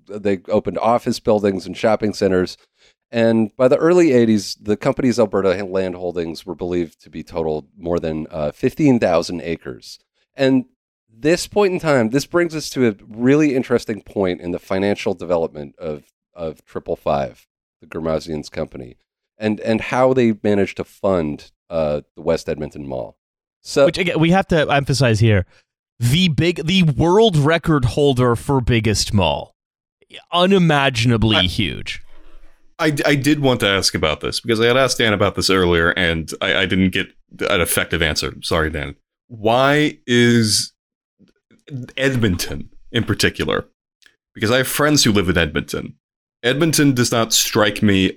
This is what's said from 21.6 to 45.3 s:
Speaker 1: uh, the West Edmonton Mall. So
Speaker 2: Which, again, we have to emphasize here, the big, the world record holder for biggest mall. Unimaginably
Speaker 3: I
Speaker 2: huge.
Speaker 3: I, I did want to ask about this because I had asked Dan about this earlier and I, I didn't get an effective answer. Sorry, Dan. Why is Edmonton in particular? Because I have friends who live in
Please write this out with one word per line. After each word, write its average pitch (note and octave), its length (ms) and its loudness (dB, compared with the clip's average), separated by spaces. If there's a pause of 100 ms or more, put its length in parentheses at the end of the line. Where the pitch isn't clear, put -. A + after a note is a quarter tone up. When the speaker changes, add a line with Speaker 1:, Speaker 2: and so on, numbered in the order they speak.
Speaker 1:
uh, D2+ 320 -2 (160)
the E2+ 60 -20
West D#2+ 260 -2
Edmonton D2 400 -10
Mall. B1 300 -10 (420)
So - 240 0
Speaker 2:
Which, F3 140 2
again, F3 200 -2
we D#3+ 120 4
have F#3+ 180 2
to D#3 220 0
emphasize C3 500 0
here, G#2+ 240 4 (560)
the D3+ 280 2
big, D#3+ 380 -2
the F#3 180 4
world E3+ 520 4
record D3+ 480 2
holder B2+ 500 2
for C3+ 280 0
biggest A2 500 0
mall. D#2+ 420 0 (800)
Unimaginably C#3 1040 2
Speaker 3:
I G2+ 60 2
Speaker 2:
huge. E2 600 -4 (760)
Speaker 3:
I, D#3 180 0 (100)
I D3 80 4
did C#3+ 240 0
want C3 220 2
to G#2 80 2
ask G2 260 0
about D#2 280 -2
this - 180 -6
because A2+ 200 0
I A#2 60 4
had A#2+ 100 4
asked C3 220 0
Dan A2+ 140 2
about G2 240 0
this F#2 140 0
earlier F2 400 4
and E2 500 -2
I, F#2+ 220 0
I F#2+ 40 2
didn't F#2+ 240 2
get F#2 180 -4 (300)
an - 220 0
effective E2+ 420 -2
answer. D2 400 -2
Sorry, D#2+ 280 -2
Dan. D2 260 -8 (320)
Why C3 800 0
is A#2+ 640 2 (1200)
Edmonton A2+ 720 -2 (200)
in A2+ 140 -2
particular? D#2+ 640 -4 (680)
Because A2 160 -2
I B2 60 2
have C3 120 0
friends D3 360 0
who A#2+ 80 2
live G2 160 2
in F2+ 100 2